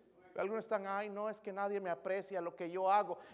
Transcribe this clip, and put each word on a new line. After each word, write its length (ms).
Algunos 300
están, 220
"Ay, 240
no, 180
es 140
que 100
nadie 260
me 120
aprecia 500
lo 160
que 140
yo 200
hago." 280